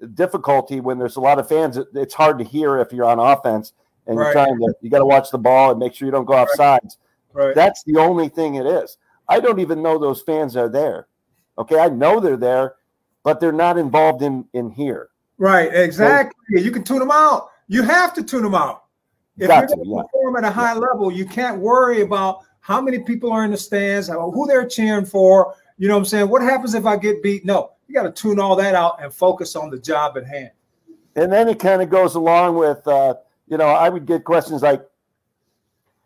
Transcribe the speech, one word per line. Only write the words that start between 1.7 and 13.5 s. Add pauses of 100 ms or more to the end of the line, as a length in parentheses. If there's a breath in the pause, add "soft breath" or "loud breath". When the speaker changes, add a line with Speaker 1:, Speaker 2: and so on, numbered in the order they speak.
Speaker 1:
it,
it's
hard
to
hear
if
you're
on
offense (340)
and
you're
Speaker 2:
Right.
Speaker 1:
trying
to,
you
gotta
watch
the
ball
and
make
sure
you
don't
go
off
Speaker 2:
Right.
Speaker 1:
sides. (360)
Speaker 2:
Right.
Speaker 1:
That's
the
only
thing
it
is. (320)
I
don't
even
know
those
fans
are
there. (520)
Okay,
I
know
they're
there, (480)
but
they're